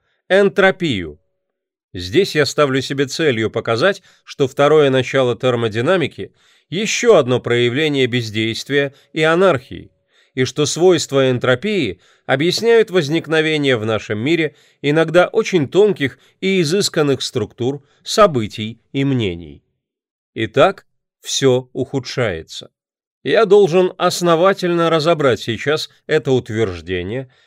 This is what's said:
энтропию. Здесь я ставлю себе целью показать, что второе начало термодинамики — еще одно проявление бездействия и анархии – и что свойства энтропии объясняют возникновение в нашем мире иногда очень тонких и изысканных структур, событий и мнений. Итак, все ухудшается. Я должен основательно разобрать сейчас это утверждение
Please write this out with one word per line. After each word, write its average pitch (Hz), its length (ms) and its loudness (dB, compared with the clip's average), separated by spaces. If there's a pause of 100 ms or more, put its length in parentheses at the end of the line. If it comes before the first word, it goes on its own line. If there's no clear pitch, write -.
(280)
энтропию. 185 920 0 (720)
Здесь 101 440 -2
я 143 100 2
ставлю 135 340 0
себе 135 260 -4
целью 120 440 -2
показать, 120 540 -2 (180)
что - 240 -4
второе 147 420 4
начало 131 480 0
термодинамики — 117 960 -2 (360)
еще 208 480 2
одно 123 240 2
проявление 127 680 0
бездействия 113 880 -4 (180)
и 160 100 -4
анархии – 160 680 0 (440)
и 131 100 0
что 147 220 -2
свойства 151 640 2
энтропии 127 720 -2 (260)
объясняют 208 640 2
возникновение 156 840 0
в 107 80 -4
нашем 107 340 -4
мире 156 360 -2 (260)
иногда 160 460 2
очень 190 400 0
тонких 175 540 0 (200)
и 190 200 0
изысканных 156 640 0
структур, 120 600 -6 (220)
событий 113 760 0 (120)
и 139 120 -2
мнений. 87 600 -4 (720)
Итак, 135 520 0 (340)
все 127 520 0
ухудшается. 127 1000 -8 (540)
Я 196 220 2
должен 185 520 4
основательно 175 920 0
разобрать 151 500 2
сейчас 143 500 -4 (160)
это 151 240 -2
утверждение 101 1000 -4 (140)